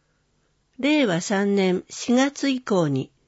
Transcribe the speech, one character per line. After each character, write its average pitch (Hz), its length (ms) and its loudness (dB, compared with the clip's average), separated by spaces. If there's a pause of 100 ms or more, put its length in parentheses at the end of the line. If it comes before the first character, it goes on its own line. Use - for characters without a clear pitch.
(760)
令 285 280 2
和 175 160 0
三 202 340 0
年 190 340 0
四 - 220 -6
月 277 380 0
以 262 100 -2
降 180 300 0
に、 135 200 -4 (180)